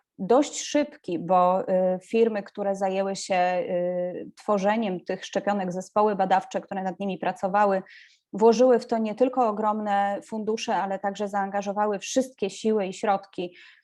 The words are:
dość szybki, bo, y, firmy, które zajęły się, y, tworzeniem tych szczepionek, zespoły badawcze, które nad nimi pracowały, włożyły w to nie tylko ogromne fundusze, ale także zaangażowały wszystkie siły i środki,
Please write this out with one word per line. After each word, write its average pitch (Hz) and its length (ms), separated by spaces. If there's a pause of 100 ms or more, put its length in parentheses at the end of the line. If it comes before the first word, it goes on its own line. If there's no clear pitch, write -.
(180)
dość 240 440
szybki, - 560
bo, 180 420
y, - 40 (380)
firmy, 226 400
które 202 340
zajęły 196 400
się, - 180
y, 180 1040
tworzeniem 208 640
tych 185 240
szczepionek, 196 480
zespoły 202 440
badawcze, 190 440
które 190 220
nad 185 180
nimi 196 180
pracowały, 190 640 (500)
włożyły 226 460
w 226 80
to 233 120
nie 214 160
tylko 254 340
ogromne 208 800
fundusze, 220 500
ale 196 220
także 202 300
zaangażowały 202 680
wszystkie 254 520
siły 220 360
i 190 60
środki, 190 640 (280)